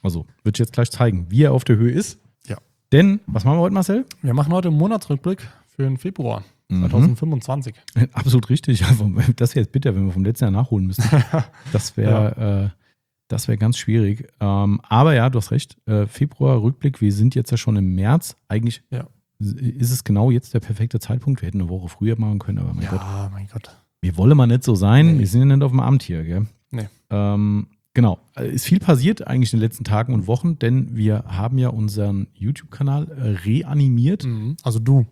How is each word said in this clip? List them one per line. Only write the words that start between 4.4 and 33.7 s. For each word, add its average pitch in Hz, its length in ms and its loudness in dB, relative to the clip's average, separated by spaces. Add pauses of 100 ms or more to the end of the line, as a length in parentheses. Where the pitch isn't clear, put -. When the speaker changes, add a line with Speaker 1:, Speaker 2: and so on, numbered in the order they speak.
Speaker 2:
heute 180 160 0
einen 151 80 2
Monatsrückblick 180 680 -2 (280)
für 143 80 -4
den 135 140 -2
Februar 117 460 -6 (260)
Speaker 1:
Mhm. 92 120 0
Speaker 2:
zweitausendfünfundzwanzig. 127 920 0 (200)
Speaker 1:
<laughs> 120 180 2
Absolut 123 360 2
richtig. 120 360 2
Also, 107 240 2 (260)
das 120 200 -2
wäre 120 100 2
jetzt - 80 -14
bitter, 131 220 0
wenn 98 100 0
wir 92 80 -2
vom 95 120 0
letzten 113 200 0
Jahr 98 60 2
nachholen 101 360 0
müssten. 95 160 -2
Speaker 2:
<laughs> - 680 0
Speaker 1:
Das - 260 -4
wär, 107 120 2 (280)
Speaker 2:
Ja. 101 280 0
Speaker 1:
äh, 98 40 -2 (580)
das - 200 -6
wär 110 100 0
ganz 110 200 0
schwierig. 107 500 0 (120)
Ähm, 101 500 2
aber 143 240 4
ja, 123 160 4
du 127 80 -2
hast - 140 -4
recht. - 260 -4 (100)
Äh, 107 200 0
Februar, 135 540 0
Rückblick. 131 400 -2
Wir 104 120 2
sind 110 220 2
jetzt 123 160 -4
ja 117 60 -2
schon 110 200 -2
im 95 180 0
März. 113 400 0 (140)
Eigentlich 113 400 -4
Speaker 2:
Ja. - 180 -10 (320)
Speaker 1:
ist 123 520 -4
es 123 120 -4
genau 104 280 2
jetzt 123 220 -2
der 120 60 0
perfekte 110 400 -6
Zeitpunkt. 123 420 -4
Wir 85 60 -8
hätten 98 140 -4
eine 85 80 -4
Woche 92 200 -8
früher 110 300 -4
machen 107 200 -2
können, 98 200 -6
aber 87 140 -4
mein 82 120 -6
Speaker 2:
Ja, 101 60 -6
Speaker 1:
Gott. 98 400 -8
Speaker 2:
mein 98 200 -12
Gott. - 180 -14 (320)
Speaker 1:
Wir 87 160 -4
wollen 120 180 6
mal 131 120 6
nicht 120 160 2
so 117 120 2
sein. 123 380 6
Speaker 2:
Nee. 143 60 2
Speaker 1:
Wir 104 80 2
sind 113 220 2
ja 139 60 4
nicht 143 80 2
auf 131 80 0
dem 131 80 2
Amt 135 240 2
hier, 82 200 -6
gell? 90 240 -4 (240)
Speaker 2:
Nee. 110 160 -10 (220)
Speaker 1:
Ähm, 104 580 -2 (260)
genau. 110 260 4 (160)
Äh, - 140 -6
ist - 160 -6
viel 185 140 2
passiert 160 480 2
eigentlich 127 260 0
in 113 60 2
den 107 60 2
letzten - 180 -4
Tagen 113 300 0
und 98 140 -2
Wochen, 139 320 -2
denn 120 360 -2
wir 107 320 0
haben 107 300 -4
ja 127 120 0
unseren 101 640 -4
YouTube-Kanal, 139 800 -6
äh, 131 160 -6 (180)
reanimiert. 135 800 0